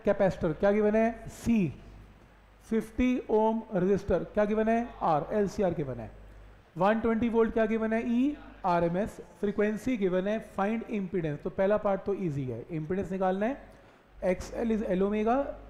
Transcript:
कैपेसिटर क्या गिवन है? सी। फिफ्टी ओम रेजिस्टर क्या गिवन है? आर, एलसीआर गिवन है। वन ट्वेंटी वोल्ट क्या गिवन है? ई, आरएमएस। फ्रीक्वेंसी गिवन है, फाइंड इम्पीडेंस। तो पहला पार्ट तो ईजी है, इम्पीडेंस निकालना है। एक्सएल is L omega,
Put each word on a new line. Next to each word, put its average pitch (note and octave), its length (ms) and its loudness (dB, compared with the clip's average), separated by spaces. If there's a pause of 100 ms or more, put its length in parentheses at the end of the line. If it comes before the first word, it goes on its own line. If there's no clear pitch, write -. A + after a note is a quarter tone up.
कैपेसिटर G3 500 2
क्या G3+ 180 2
गिवन G#3 260 2
है? A3+ 320 0
सी। G#3+ 460 0 (960)
फिफ्टी B3 600 0
ओम A3 320 2 (120)
रेजिस्टर F#3+ 500 2
क्या G#3 200 0
गिवन G#3+ 240 2
है? A#3 200 2 (140)
आर, D#3+ 300 2
एलसीआर G3+ 420 0
गिवन C#3 200 -4
है। A2+ 160 -10 (680)
वन G#3 240 2
ट्वेंटी A3+ 280 0
वोल्ट A3+ 240 2
क्या A3 140 2
गिवन A3 260 -2
है? A3+ 140 0
ई, B3+ 300 2 (280)
आरएमएस। F3 560 0 (200)
फ्रीक्वेंसी G#3 560 0
गिवन F#3 320 0
है, A3 100 -2 (180)
फाइंड A3 260 0
इम्पीडेंस। F3 580 -4
तो F#3 100 -4
पहला G3 260 2
पार्ट G3+ 240 0
तो G3+ 140 -2
ईजी D#3 300 -2
है, A#2+ 260 -6
इम्पीडेंस E3+ 420 -4
निकालना F#3+ 340 0
है। - 320 -6 (460)
एक्सएल A3 540 0
is G#3 80 -2
L F#3 160 2
omega, G#3+ 320 2 (360)